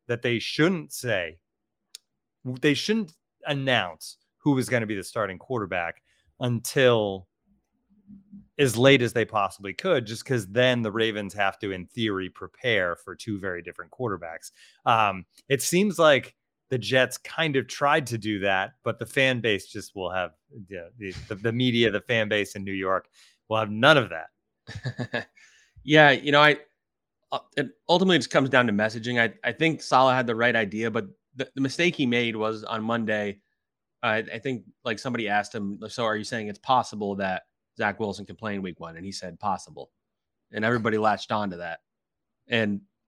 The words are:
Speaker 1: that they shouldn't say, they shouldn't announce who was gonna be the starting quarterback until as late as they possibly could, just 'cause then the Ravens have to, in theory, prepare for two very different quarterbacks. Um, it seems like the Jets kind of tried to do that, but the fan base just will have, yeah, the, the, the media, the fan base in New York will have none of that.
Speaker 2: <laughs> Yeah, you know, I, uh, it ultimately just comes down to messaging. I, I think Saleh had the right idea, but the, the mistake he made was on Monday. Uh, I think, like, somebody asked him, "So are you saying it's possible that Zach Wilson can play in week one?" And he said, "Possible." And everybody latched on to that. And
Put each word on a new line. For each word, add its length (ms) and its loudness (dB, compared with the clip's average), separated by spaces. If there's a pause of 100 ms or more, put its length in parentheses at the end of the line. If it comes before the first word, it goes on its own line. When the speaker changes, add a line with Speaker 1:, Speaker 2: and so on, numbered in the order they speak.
Speaker 1:
that 120 -4
they 180 0
shouldn't 540 0
say, 460 -4 (1080)
they 300 0
shouldn't 400 -2 (320)
announce 720 -2 (240)
who 100 2
was 160 0
gonna 180 0
be 100 -4
the 80 -6
starting 340 -4
quarterback 640 -6 (380)
until 880 2 (1300)
as 180 2
late 260 8
as 100 0
they 120 0
possibly 480 -4
could, 340 -2
just 180 -10
'cause 240 -2
then 340 2
the 100 -2
Ravens 420 -2
have 260 0
to, 120 -4
in 140 -8
theory, 420 -4
prepare 680 -2
for 200 -16
two 220 -8
very 240 -8
different 280 -16
quarterbacks. 640 -8 (320)
Um, 400 0 (240)
it 140 0
seems 360 2
like 380 4 (320)
the 100 -2
Jets 400 0
kind 380 -2
of 100 2
tried 420 0
to 100 -4
do 220 -4
that, 420 0
but 160 -6
the 80 -8
fan 340 0
base 260 0
just 280 -14
will 160 -6
have, 220 -4 (360)
yeah, 200 -12 (100)
the, 140 -8 (160)
the, 80 -8
the 160 -2
media, 380 4
the 100 -2
fan 280 0
base 260 0
in 100 -10
New 80 -8
York 360 -2 (400)
will 100 0
have 120 -2
none 260 6
of 140 2
that. 1200 -10
Speaker 2:
<laughs> 40 -20 (460)
Yeah, 280 8
you 180 0
know, 100 6
I, 180 6 (720)
uh, 80 -4 (160)
it 140 -4 (180)
ultimately 300 6
just 120 -2
comes 180 2
down 200 4
to 40 0
messaging. 480 0
I, 220 2
I 80 0
think 320 0
Saleh 320 6
had 140 2
the 80 0
right 180 2
idea, 380 0
but 140 -2 (280)
the, 220 -8
the 40 -6
mistake 360 0
he 100 0
made 300 0
was 260 -2
on 220 -6
Monday. 560 -2 (600)
Uh, 220 0 (100)
I 60 -10
think, 240 -6 (220)
like, 160 -4
somebody 280 -4
asked 240 0
him, 360 -8
"So 160 -4
are 120 0
you 60 -6
saying 240 -6
it's 140 -10
possible 560 0
that 260 -4 (340)
Zach 220 -2
Wilson 280 -6
can 100 -18
play 180 -8
in 80 -6
week 160 -8
one?" 180 -16
And 80 -14
he 60 -10
said, 300 -14
"Possible." 500 -8 (640)
And 120 -4
everybody 340 2
latched 340 0
on 180 -2
to 60 -10
that. 240 -10 (640)
And 360 -2 (260)